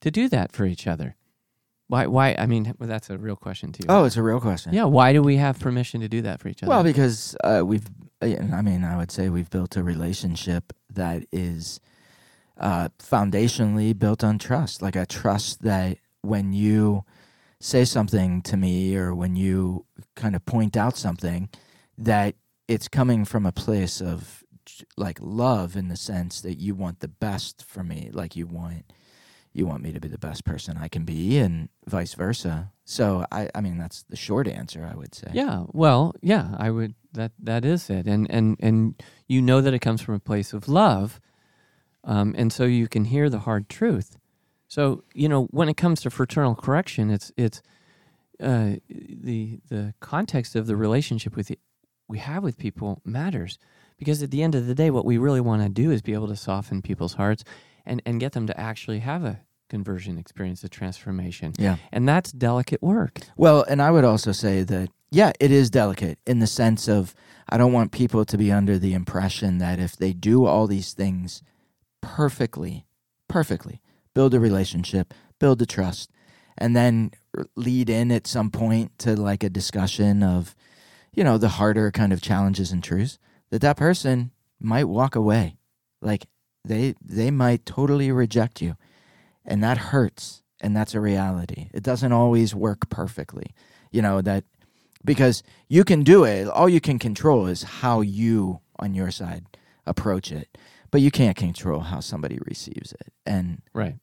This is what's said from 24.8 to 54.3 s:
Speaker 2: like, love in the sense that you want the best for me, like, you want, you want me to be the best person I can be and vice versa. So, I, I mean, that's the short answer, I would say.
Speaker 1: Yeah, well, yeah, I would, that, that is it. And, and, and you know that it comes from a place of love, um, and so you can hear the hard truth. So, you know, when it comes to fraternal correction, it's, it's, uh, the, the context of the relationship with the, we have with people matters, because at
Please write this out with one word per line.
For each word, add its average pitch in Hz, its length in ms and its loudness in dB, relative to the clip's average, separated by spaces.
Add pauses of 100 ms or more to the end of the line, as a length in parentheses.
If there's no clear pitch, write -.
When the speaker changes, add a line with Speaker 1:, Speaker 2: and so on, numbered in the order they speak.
Speaker 2:
like, 95 240 -8
love 104 540 -2
in 92 140 -6
the 87 80 -8
sense 87 440 -8
that 90 180 -10
you 98 140 -6
want 92 280 -8
the - 60 -10
best - 580 -10
for - 180 -14
me, 78 300 -10
like, 82 220 -10
you 85 120 -8
want, 85 380 -12 (680)
you 92 140 -2
want 71 160 -8
me 78 80 -8
to - 80 -10
be 80 80 -12
the 76 100 -12
best 78 280 -10
person 80 320 -8
I 78 100 -10
can 82 160 -8
be 85 340 -2
and 87 320 0 (160)
vice 90 300 -6
versa. 90 560 -6 (140)
So, 98 460 -2
I, 104 220 -6
I 107 80 -8
mean, 90 160 -6
that's 82 320 -12
the - 60 -16
short 110 320 -4
answer, - 420 -10
I - 60 -12
would - 180 -16
say. - 200 -16
Speaker 1:
Yeah, 226 340 -2
well, 151 540 4
yeah, 180 360 0
I 110 140 -2
would, 113 240 -4 (160)
that, 113 280 -8
that 113 240 -2
is 170 260 -2
it. 95 180 -2
And, 104 240 2
and, 110 280 2
and 110 420 2 (260)
you 131 140 2
know 127 200 6
that 135 120 2
it 123 60 0
comes 113 220 -2
from 110 140 -6
a 101 40 -4
place 104 340 -4
of 104 140 -8
love, 139 520 2 (840)
um, 104 340 0
and 113 140 0
so 131 120 -2
you 120 240 2
can 110 180 -2
hear 143 240 0
the 117 100 -4
hard 104 300 -4
truth. 196 480 -2 (520)
So, 139 340 -2 (100)
you 147 160 0
know, 139 220 2
when 151 180 2
it 156 80 -4
comes 170 240 0
to - 80 -4
fraternal 127 460 0
correction, 131 560 -2
it's, 101 260 -4
it's, 117 240 -2 (800)
uh, 110 360 0 (120)
the, 113 800 -10
the 104 320 -8
context 151 560 -4
of 110 100 -2
the 113 100 -2
relationship 110 600 -2
with 104 140 -8
the, - 100 -10 (480)
we 107 100 -10
have 151 260 -8
with 147 140 -4
people 101 480 -8
matters, 120 540 -6 (400)
because 147 240 -2
at 135 80 -6